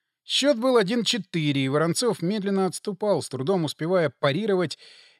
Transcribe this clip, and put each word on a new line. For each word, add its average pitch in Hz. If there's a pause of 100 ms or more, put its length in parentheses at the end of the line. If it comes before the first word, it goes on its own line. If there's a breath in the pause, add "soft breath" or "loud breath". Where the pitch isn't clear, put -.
(240)
Счет 277
был 247
один 214
четыре, 151
и 131
Воронцов 165
медленно 196
отступал, 190
с -
трудом 156
успевая 160
парировать 180 (420 loud breath)